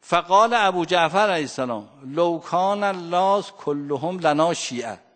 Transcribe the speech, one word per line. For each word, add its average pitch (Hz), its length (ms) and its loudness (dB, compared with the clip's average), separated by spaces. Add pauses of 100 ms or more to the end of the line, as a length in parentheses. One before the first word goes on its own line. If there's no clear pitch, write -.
"فقال 185 520 2
ابو 190 320 2
جعفر 175 440 2
علیه 170 120 0
السلام 120 480 -6 (160)
لو 165 320 0
کان 190 460 -2
الناس 190 680 0
کلهم 143 680 -6
لنا 160 340 2
شیعه" 117 460 -8 (160)